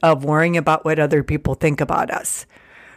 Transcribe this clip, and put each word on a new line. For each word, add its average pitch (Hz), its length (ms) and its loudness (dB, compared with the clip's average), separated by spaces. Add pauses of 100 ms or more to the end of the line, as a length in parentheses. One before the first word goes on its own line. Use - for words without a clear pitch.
of 151 200 2
worrying 160 320 2
about 156 300 0
what 156 140 0
other 147 240 2
people 143 320 -2
think 151 260 0
about - 300 -2
us, - 340 -8 (500)